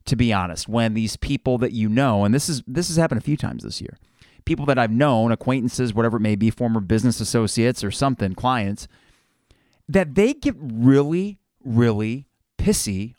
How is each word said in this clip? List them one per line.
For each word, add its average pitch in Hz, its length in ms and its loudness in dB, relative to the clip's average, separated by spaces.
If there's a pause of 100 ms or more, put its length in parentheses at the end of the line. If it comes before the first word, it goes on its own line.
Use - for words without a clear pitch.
to 127 100 0
be 117 160 2
honest, 90 360 -2
when 113 260 0
these 110 240 -2
people 131 400 -2
that 123 160 -2
you 110 160 0
know, 110 340 2
and 104 100 4
this 143 140 0
is, 135 180 -6
this 170 220 -4
has 170 80 -6
happened 160 240 2
a - 40 -10
few 147 120 -2
times - 280 -8
this - 180 -10
year, - 160 -14 (480)
people 156 220 -2
that 131 120 4
I've 113 140 2
known, 117 400 4
acquaintances, 123 600 -2
whatever 113 240 2
it 104 40 0
may 107 140 2
be, 110 140 2
former 113 300 -2
business 110 400 0
associates 117 640 0
or 101 80 -4
something, 117 420 -2
clients, 110 540 -4 (1000)
that 151 260 0
they 226 180 4
get 285 240 -4
really, 143 840 2 (220)
really 117 680 0 (280)
pissy 110 600 -2